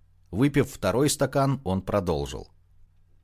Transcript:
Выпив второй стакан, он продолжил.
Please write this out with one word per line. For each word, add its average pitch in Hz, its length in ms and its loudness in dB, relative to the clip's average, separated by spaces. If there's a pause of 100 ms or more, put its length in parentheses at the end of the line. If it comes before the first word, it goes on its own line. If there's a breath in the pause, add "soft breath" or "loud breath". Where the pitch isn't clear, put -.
(320)
Выпив 135 400 2
второй 117 380 0
стакан, 139 540 0
он 92 180 -2
продолжил. 73 680 -2 (760)